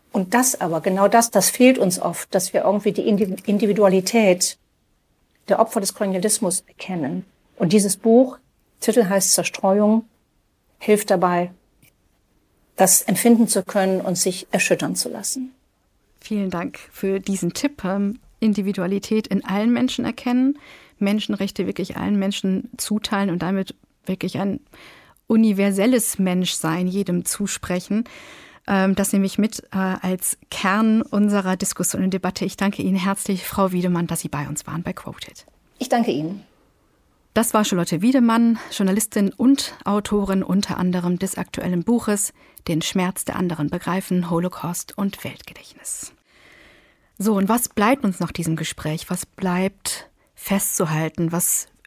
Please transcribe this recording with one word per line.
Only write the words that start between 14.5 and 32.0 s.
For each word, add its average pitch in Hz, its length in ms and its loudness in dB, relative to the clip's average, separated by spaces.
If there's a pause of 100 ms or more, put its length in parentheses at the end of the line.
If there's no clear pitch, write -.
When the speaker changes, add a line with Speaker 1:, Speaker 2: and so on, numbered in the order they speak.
Speaker 1:
erschüttern 180 460 0
zu - 140 -4
lassen. 262 420 -8 (680)
Speaker 2:
Vielen 202 280 -4
Dank 180 300 -6 (120)
für 190 300 -2
diesen 185 320 -2
Tipp. - 320 -4
Ähm, 202 340 -2 (220)
Individualität 202 840 0
in - 180 -2
allen 208 300 0
Menschen 247 320 -2
erkennen, 254 520 0 (400)
Menschenrechte 202 680 -2
wirklich 190 320 -6
allen 202 200 0
Menschen 190 600 -2
zuteilen 202 500 -2
und 175 140 -2
damit 190 320 -2 (320)
wirklich 190 320 -4
ein 196 220 -2 (680)
universelles 208 920 2
Menschsein 180 680 0
jedem 180 380 -2
zusprechen. 202 800 -4 (640)
Ähm, 190 280 2
das 196 180 0
nehme 196 120 2
ich - 140 -2
mit, 208 240 -2 (100)
äh, - 40 -6
als 185 600 -2 (140)
Kern 220 520 2
unserer 202 540 0
Diskussion - 480 -4